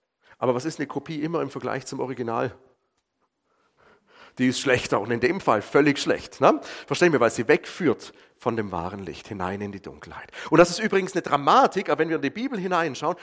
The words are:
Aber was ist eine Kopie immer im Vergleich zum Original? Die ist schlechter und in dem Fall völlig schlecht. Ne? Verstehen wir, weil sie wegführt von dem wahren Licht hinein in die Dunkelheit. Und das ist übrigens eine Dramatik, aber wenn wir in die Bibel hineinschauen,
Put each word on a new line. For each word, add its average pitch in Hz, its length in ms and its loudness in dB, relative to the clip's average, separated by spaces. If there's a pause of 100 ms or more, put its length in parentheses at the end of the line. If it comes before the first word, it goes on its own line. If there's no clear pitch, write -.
(400)
Aber 123 160 2
was 127 100 -6
ist 160 140 -6
eine 147 80 -6
Kopie 143 340 -8
immer 160 220 -4
im 135 80 -8
Vergleich 120 340 -8
zum 139 140 -10
Original? 123 580 -4 (1800)
Die 127 80 4
ist 127 120 0
schlechter 123 400 2
und 104 120 -4
in 117 80 0
dem 170 200 0
Fall 113 220 2
völlig 143 380 4
schlecht. - 420 -4
Ne? 214 180 6 (280)
Verstehen 175 240 4
wir, 139 80 4
weil 117 100 6
sie 113 180 -2
wegführt - 640 0 (220)
von 117 200 -4
dem 104 160 -4
wahren 92 320 -6
Licht 78 240 -14
hinein 98 340 -8
in 101 100 -8
die 101 80 -14
Dunkelheit. - 520 -18 (180)
Und 160 80 4
das 175 140 8
ist - 80 -4
übrigens 196 340 -2
eine 175 80 -2
Dramatik, 190 640 2
aber 147 120 0
wenn 160 100 0
wir 160 60 -2
in 147 80 -4
die 135 80 -2
Bibel 254 260 -8
hineinschauen, 170 640 -2